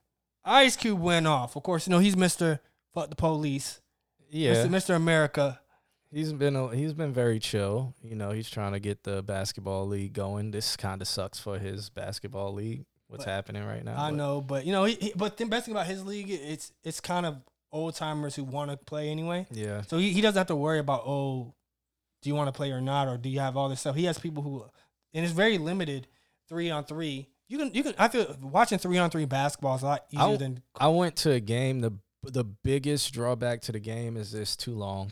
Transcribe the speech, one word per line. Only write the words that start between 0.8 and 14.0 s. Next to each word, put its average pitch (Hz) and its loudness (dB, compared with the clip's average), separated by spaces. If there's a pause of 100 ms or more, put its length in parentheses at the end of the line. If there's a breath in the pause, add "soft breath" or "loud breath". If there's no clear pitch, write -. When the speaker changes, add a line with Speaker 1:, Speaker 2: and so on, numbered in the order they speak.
Speaker 1:
went 170 4
off. 135 2
Of 143 -10
course, 170 -2
you 185 2
know, 175 8
he's 196 8
Mister 170 4 (320)
Fuck 151 -4
the 151 -12
Police. 151 0 (500)
Speaker 2:
Yeah. 151 2
Speaker 1:
Mister 190 6
Mister 185 2
America. 156 4 (520)
Speaker 2:
He's 156 -2
been 143 2
a, 127 -2
he's 147 0
been 147 -4
very 120 2
chill. 110 -2
You 113 -12
know, 101 -4
he's 110 -4
trying 101 -4
to 98 -2
get 104 -4
the 98 -4
basketball 98 -4
league 98 -4
going. 104 -4
This 107 -4
kinda 95 -6
sucks - -6
for 98 -6
his 98 -8
basketball 98 -8
league, 110 -8 (240)
what's 107 -14
Speaker 1:
But 101 -6
Speaker 2:
happening 101 -6
right 107 -8
now, 117 -6